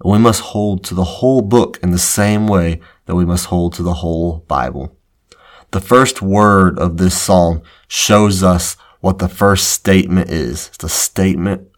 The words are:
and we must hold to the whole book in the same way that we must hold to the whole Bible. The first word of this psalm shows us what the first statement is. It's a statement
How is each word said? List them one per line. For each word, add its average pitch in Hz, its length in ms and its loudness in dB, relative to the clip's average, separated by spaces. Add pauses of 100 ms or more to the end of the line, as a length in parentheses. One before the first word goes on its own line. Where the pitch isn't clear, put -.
and 98 100 2
we 104 60 4
must 113 220 4
hold 104 420 -6
to - 100 -12
the 92 220 -4
whole 127 260 2
book 110 400 0
in 90 80 -2
the 90 80 0
same 104 500 0
way 85 320 0 (280)
that 87 80 -4
we 87 100 2
must 87 220 -2
hold 85 260 -2
to - 80 -10
the 87 140 -2
whole 82 520 -4
Bible. 69 480 -4 (760)
The 110 80 -4
first 123 420 2
word 98 560 4
of 82 200 -2
this 92 180 0
psalm 85 460 2 (260)
shows 104 560 2
us 90 320 0 (240)
what 95 200 -2
the 90 100 -2
first - 400 0
statement 92 600 0
is. 71 440 -6
It's - 100 -14
a 78 60 -6
statement 95 720 -2 (160)